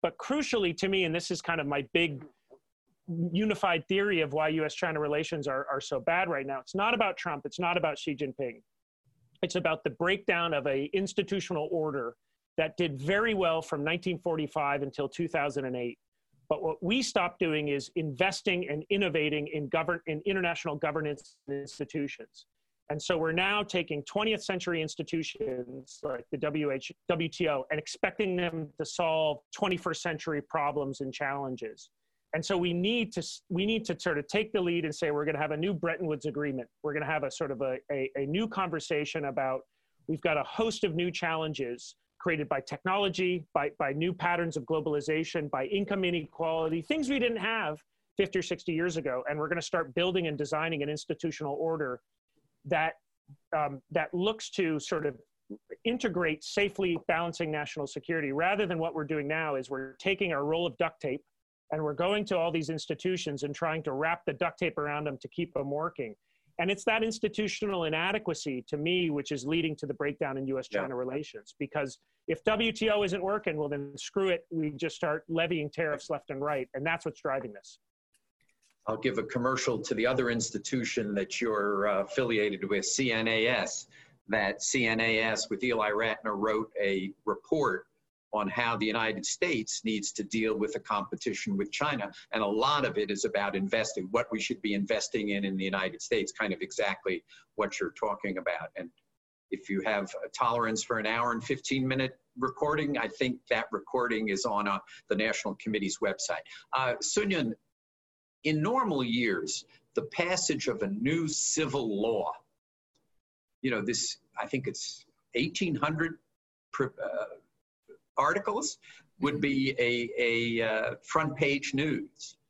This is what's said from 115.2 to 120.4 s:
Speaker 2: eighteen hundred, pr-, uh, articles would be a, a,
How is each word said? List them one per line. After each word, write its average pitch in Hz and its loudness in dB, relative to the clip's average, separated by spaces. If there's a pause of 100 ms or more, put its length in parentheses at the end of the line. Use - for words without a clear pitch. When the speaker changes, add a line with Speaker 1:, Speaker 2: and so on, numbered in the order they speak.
Speaker 2:
eighteen 151 0
hundred, 156 -2 (540)
pr-, 131 0 (140)
uh, 101 -6 (800)
articles 202 0 (420)
would 147 2
be 135 2
a, 120 2 (100)
a, 117 2